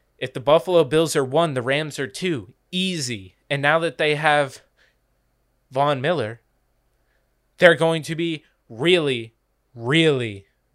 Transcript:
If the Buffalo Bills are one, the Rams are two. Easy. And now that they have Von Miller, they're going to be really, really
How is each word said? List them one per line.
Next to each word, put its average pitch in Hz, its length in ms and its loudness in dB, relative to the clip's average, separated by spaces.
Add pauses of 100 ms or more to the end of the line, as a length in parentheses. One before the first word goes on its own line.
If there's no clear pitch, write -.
(180)
If 123 160 -8
the 139 60 -6
Buffalo 165 440 4
Bills 156 320 0
are 147 80 0
one, 147 300 0
the 127 80 -4
Rams 143 380 -4
are 139 80 -6
two. 147 480 -8 (160)
Easy. 139 640 -6 (120)
And 139 140 -4
now 147 160 2
that 165 220 -2
they 151 160 2
have 147 480 0 (1040)
Von 139 320 0
Miller, 123 400 -2 (1160)
they're 170 160 8
going 165 260 0
to 156 140 -8
be 165 280 -6 (240)
really, 131 680 -2 (400)
really 120 720 0 (280)